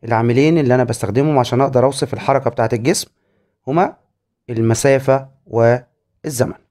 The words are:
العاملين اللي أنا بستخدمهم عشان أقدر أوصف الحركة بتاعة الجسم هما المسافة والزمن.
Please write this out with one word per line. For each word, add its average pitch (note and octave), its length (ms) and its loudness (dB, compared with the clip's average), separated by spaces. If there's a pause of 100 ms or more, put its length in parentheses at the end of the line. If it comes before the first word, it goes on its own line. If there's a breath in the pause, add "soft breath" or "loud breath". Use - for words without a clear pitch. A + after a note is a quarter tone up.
العاملين A#2+ 540 2
اللي B2+ 160 2
أنا B2+ 100 2
بستخدمهم A#2 540 0
عشان B2 220 0
أقدر B2+ 240 2
أوصف C3+ 300 -2
الحركة C3+ 360 -2
بتاعة A2+ 220 -2
الجسم B2 380 -4 (580)
هما E3 280 0 (540)
المسافة C3+ 800 0 (180)
والزمن. A#2+ 1080 -4 (160)